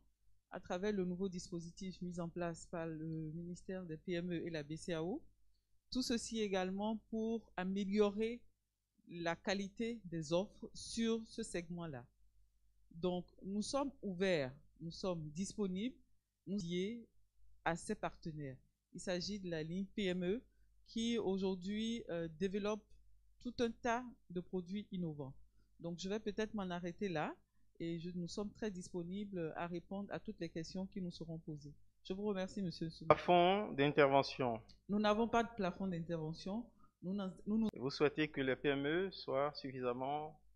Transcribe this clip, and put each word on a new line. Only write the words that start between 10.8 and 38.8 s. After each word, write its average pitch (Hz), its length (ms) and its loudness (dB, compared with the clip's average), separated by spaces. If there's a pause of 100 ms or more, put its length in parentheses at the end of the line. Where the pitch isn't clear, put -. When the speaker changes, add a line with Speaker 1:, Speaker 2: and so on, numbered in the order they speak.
Speaker 1:
ce - 180 -6
segment-là. 170 640 -4 (840)
Donc, 180 340 0 (180)
nous 202 200 -2
sommes 277 280 0 (100)
ouverts, 175 520 2 (260)
nous 165 120 -8
sommes 165 400 -2
disponibles, 196 640 -2 (520)
nous 196 160 -2
y 175 200 0
est 226 240 -6 (580)
à 170 100 2
ses 208 200 -4
partenaires. 151 600 -6 (360)
Il 180 60 -10
s'agit 180 400 -2
de 185 100 -6
la 160 140 -2
ligne 180 220 -2 (100)
P 208 100 2
M 180 180 2
E 196 200 2 (420)
qui 226 320 0
aujourd'hui, 196 920 0
euh, 170 180 -2 (120)
développe 202 440 0 (580)
tout 240 180 -8
un 233 120 4
tas 240 320 0 (260)
de 175 100 -4
produits 185 520 -4
innovants. 151 420 -2 (460)
Donc, 165 200 -6
je 190 100 -4
vais 214 100 0
peut-être 214 340 -2
m'en 190 160 -2
arrêter 175 400 -2
là 175 260 0 (440)
et 170 200 -2
je, 175 160 -6
nous 175 120 -2
sommes 208 240 -4
très 214 200 -4
disponibles 180 840 -4
à 170 120 -2
répondre 190 460 -6
à 160 60 -2
toutes - 200 -10
les 165 100 -4
questions 185 360 -4
qui 190 160 -6
nous 175 100 -4
seront 165 280 -6
posées. 147 340 -10 (300)
Je 190 100 -4
vous 196 100 -6
remercie, 190 380 -2
Monsieur 170 240 -2
le 160 60 -4
Soumis. - 160 -12
Speaker 2:
Plafond 180 640 8
d'intervention. 139 880 6 (280)
Speaker 1:
Nous 202 100 4
n'avons 214 280 4
pas 226 160 6
de 220 120 -4
plafond 190 320 -2
d'intervention. 170 800 -2 (360)
Nous 180 120 0
n'en, 190 200 0 (140)
nous, 214 100 4
nous 226 180 6
Speaker 2:
Vous 127 140 0
souhaitez 151 400 4
que 143 120 -2
les 131 140 4
P 147 140 2
M 139 160 2